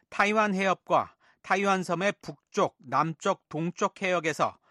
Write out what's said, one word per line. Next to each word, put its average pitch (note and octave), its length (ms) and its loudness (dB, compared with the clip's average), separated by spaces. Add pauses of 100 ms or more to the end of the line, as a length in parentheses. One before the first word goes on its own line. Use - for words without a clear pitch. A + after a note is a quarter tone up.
타이완 G#3 440 2
해협과 F3+ 600 0 (280)
타이완 F#3+ 400 2
섬의 F#3 300 -2 (100)
북쪽, - 560 -4
남쪽, D#3 680 -2
동쪽 E3+ 520 -4
해역에서 D#3+ 560 -2 (140)